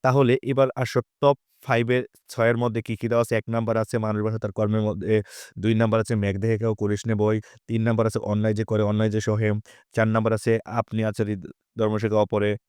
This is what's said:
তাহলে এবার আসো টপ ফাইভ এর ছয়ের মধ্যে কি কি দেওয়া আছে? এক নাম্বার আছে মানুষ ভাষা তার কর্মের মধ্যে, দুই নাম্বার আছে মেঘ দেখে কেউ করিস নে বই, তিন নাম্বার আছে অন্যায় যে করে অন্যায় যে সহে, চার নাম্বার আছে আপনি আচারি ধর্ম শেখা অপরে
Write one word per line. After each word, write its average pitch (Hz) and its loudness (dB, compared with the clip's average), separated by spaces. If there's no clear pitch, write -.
তাহলে 131 4
এবার 135 2
আসো 127 -2
টপ 143 4
ফাইভ 120 0
এর 127 2
ছয়ের 117 2
মধ্যে 117 -2
কি 113 -6
কি 117 -6
দেওয়া 117 2
আছে? - 0
এক 107 0
নাম্বার 113 -2
আছে 110 -2
মানুষ 107 -2
ভাষা 110 -2
তার 107 -6
কর্মের 107 0
মধ্যে, 104 0
দুই 110 2
নাম্বার 110 2
আছে 110 -2
মেঘ 101 0
দেখে 110 0
কেউ 110 -2
করিস 104 -2
নে 113 0
বই, 107 2
তিন 113 0
নাম্বার 113 2
আছে 110 -2
অন্যায় 107 0
যে 110 -2
করে 107 0
অন্যায় 107 2
যে 107 -2
সহে, 107 0
চার 113 2
নাম্বার 110 2
আছে 113 0
আপনি 110 -4
আচারি 107 -2
ধর্ম 107 0
শেখা 107 0
অপরে 104 2